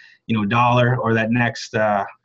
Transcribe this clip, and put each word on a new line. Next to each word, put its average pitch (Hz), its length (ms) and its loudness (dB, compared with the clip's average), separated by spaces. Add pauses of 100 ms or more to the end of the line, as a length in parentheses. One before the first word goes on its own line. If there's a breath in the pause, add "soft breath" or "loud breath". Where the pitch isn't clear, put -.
(280 loud breath)
you 120 100 -4
know, 104 80 -2
dollar 120 520 2
or 113 160 -2
that 113 180 0
next, 120 440 -2
uh, 104 300 0 (200)